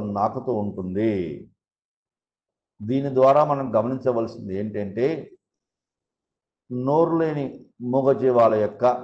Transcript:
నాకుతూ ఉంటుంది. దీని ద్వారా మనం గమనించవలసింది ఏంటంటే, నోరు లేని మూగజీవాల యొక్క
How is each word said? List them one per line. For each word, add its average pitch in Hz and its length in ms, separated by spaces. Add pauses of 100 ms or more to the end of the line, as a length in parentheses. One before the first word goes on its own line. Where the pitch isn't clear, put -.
(180)
నాకుతూ 117 340 (100)
ఉంటుంది. 98 500 (1700)
దీని 135 340
ద్వారా 135 300
మనం 139 220 (100)
గమనించవలసింది 113 840
ఏంటంటే, 104 460 (1600)
నోరు 147 500
లేని 151 260 (460)
మూగజీవాల 123 640 (100)
యొక్క 104 200 (200)